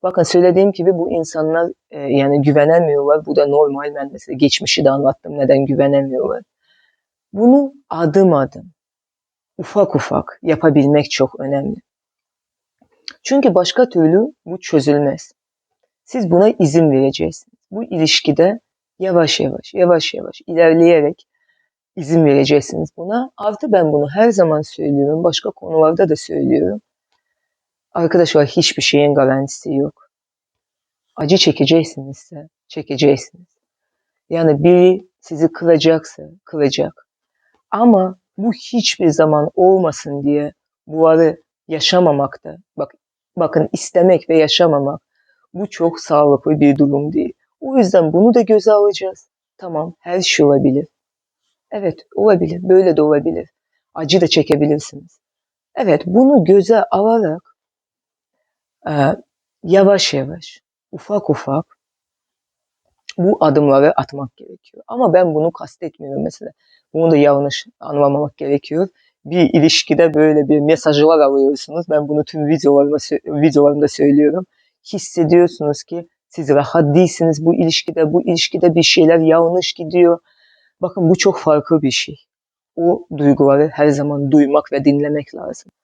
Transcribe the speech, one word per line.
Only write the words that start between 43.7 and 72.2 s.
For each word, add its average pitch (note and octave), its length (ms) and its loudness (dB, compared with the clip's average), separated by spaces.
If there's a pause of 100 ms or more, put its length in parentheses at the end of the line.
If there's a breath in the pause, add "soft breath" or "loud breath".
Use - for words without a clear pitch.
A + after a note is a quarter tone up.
istemek F3+ 580 0
ve E3 80 4
yaşamamak D3+ 640 0 (520)
bu G3 160 -10
çok E3 300 -4
sağlıklı D3 600 0
bir C#3+ 180 4
durum C#3+ 340 -2
değil. - 200 -4 (280)
O C4+ 180 -2
yüzden F3+ 340 2
bunu G#3 220 4
da A#3+ 60 4
göze G#3+ 320 2
alacağız. G3+ 560 -2 (300)
Tamam, E3 400 -10
her F3 220 -6
şey E3 260 2
olabilir. C#3 400 0 (840)
Evet, G3 440 -8
olabilir. F3 480 0
Böyle F#3 340 4
de D3+ 60 2
olabilir. D3+ 480 -2 (440)
Acı D#3+ 260 -2
da F3 60 2
çekebilirsiniz. D3 960 -2 (540)
Evet, F#3 320 0
bunu A#3+ 380 4
göze G3 400 2
alarak, G3+ 720 -2 (1300)
e, D#3 40 -6 (680)
yavaş G3 520 2
yavaş, D3 460 -10 (320)
ufak - 380 -6
ufak C#3+ 480 -6 (1400)
bu F#3 220 0
adımları C#3+ 600 2
atmak C#3 360 -10
gerekiyor. - 500 -20
Ama A#3 260 -2
ben F3 220 2
bunu D#3+ 180 -2
kastetmiyorum D3 720 -12
mesela. - 280 -10 (420)
Bunu E3 180 0
da D#3+ 60 4
yanlış C#3+ 500 0 (140)
anlamamak C#3+ 560 -2
gerekiyor. D3+ 520 -4 (360)
Bir E3 300 0
ilişkide D#3 600 2
böyle D3+ 340 2
bir D3+ 120 2
mesajlar D#3 600 2
alıyorsunuz. C#3 720 0
Ben D3 180 -2
bunu D3+ 160 -4